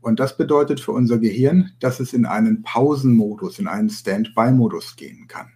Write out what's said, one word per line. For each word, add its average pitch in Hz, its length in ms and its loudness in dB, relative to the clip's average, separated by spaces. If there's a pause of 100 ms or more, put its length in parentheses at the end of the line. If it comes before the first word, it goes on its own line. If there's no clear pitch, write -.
Und 113 200 -2
das - 160 -4
bedeutet 147 420 0
für - 140 -8
unser 120 260 2
Gehirn, 127 600 2
dass 127 180 -2
es 131 140 -6
in 120 120 2
einen 110 380 0
Pausenmodus, 120 960 0
in 95 80 -4
einen 104 240 -2
Standby-Modus 113 1040 0
gehen - 320 -20
kann. - 300 -18